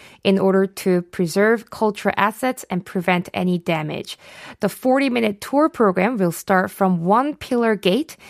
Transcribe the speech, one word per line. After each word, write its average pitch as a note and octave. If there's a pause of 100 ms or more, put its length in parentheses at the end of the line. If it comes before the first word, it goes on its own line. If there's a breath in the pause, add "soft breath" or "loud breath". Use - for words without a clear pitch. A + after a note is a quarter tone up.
(220 loud breath)
in G3
order F#3+ (180)
to F3+ (160)
preserve G#3
cultural G#3
assets B3+
and F3+
prevent F3+
any F#3
damage. D#3 (420 loud breath)
The F#3+
forty-minute B3
tour D4+
program G3+
will F3
start F#3+
from F3+
one C4
pillar A#3
gate G#3+ (120)